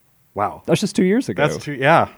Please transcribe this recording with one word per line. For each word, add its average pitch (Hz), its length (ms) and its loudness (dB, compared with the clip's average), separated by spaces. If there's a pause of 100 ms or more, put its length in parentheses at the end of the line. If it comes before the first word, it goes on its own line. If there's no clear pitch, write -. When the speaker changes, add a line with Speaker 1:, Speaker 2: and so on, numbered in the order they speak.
(340)
Speaker 1:
Wow. 98 320 -6
Speaker 2:
That's 165 160 2
just 202 140 -4
two 208 80 2
years 202 260 2
ago. 135 180 0
Speaker 1:
That's - 160 -4
two, 147 100 -10
yeah. 135 440 2